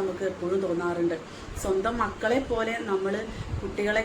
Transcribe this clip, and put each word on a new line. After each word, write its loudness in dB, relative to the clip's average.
നമുക്ക് 0
എപ്പോഴും 0
തോന്നാറുണ്ട്. 2
സ്വന്തം 2
മക്കളെ 2
പോലെ 0
നമ്മൾ 2
കുട്ടികളെ 2